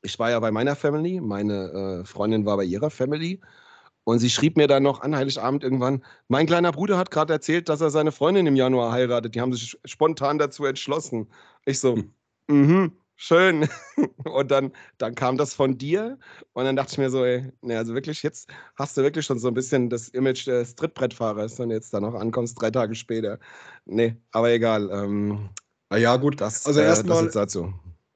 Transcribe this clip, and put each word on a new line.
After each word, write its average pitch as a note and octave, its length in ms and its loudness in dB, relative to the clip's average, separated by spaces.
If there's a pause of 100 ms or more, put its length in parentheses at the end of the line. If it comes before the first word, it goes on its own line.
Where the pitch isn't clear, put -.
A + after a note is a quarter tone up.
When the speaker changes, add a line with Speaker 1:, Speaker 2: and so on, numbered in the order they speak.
Speaker 1:
Ich - 160 -10
war A2+ 100 0
ja A#2 100 2
bei A2 120 0
meiner B2 240 0
Family, D#3 460 -2
meine, G2 800 -4
äh, - 20 -12
Freundin G#2+ 400 0
war G#2 120 0
bei G2 80 0
ihrer G#2 260 -2
Family. D#3 500 -4 (640)
Und A#2 140 2
sie A#2+ 100 2
schrieb D3 280 2
mir D3 100 6
dann C3+ 160 4
noch C#3 180 2
an D3+ 140 -2
Heiligabend C3+ 480 -2
irgendwann, C3 400 0 (240)
„Mein D3 200 4
kleiner E3+ 240 4
Bruder F#3 260 -2
hat F3+ 140 -2
grad D#3 200 0
erzählt, E3 380 -2
dass D3+ 120 0
er D#3 100 2
seine D3+ 200 2
Freundin F3 360 2
im C#3 80 4
Januar B2+ 360 2
heiratet. A#2+ 440 0
Die A#2 60 -2
haben B2+ 120 -2
sich A#2+ 320 -10
spontan D3+ 540 0
dazu C#3+ 260 -2
entschlossen.“ C3+ 680 -4 (340)
Ich C3+ 140 -2
so, B2+ 160 2
Speaker 2:
Hm. G#2+ 100 -2 (440)
Speaker 1:
„Mhm, D#3 440 6 (220)
schön.“ E3+ 520 4 (300)
<laughs> D3+ 280 -4
Und C#3 260 -2
dann, C3+ 220 0 (260)
dann A#2 160 -6
kam B2+ 220 0
das C#3+ 180 -2
von C3+ 240 0
dir. G#3 400 -4 (340)
Und B2+ 120 -4
dann C3+ 100 0
dachte C3+ 180 -4
ich - 60 -6
mir C3+ 120 0
so, C3 140 0
Ey, B2 260 -2 (100)
nee, A#2 140 -6
also A2+ 200 -4
wirklich, D3+ 280 -8
jetzt - 260 -8 (260)
hast - 220 -6
du C#3 60 2
wirklich D3+ 220 0
schon B2+ 140 -4
so A#2+ 100 -2
ein A#2 60 -4
bisschen B2+ 340 0
das A#2 200 -8
Image C3 380 -2
des B2 280 -2
Trittbrettfahrers, A2+ 840 -4
wenn A#2+ 100 -4
du A2 60 -2
jetzt - 180 -8
da G#2 80 -2
noch A2 140 -4
ankommst, A#2 460 -4
drei A2 100 0
Tage A2+ 240 -2
später. A2 440 -6 (460)
Nee, A#2 320 0 (140)
aber A#2 200 2
egal, A2+ 400 2
ähm, G2+ 580 -4 (400)
Speaker 2:
Na - 80 0
ja, A#2 200 6
gut. C#3+ 200 0
Speaker 1:
das, - 300 -4
Speaker 2:
Also D3 120 4
Speaker 1:
äh, D#3+ 240 4
das E3 160 2
Speaker 2:
erstmal - 20 2
Speaker 1:
jetzt E3 140 -2
dazu. F#2+ 380 -4 (420)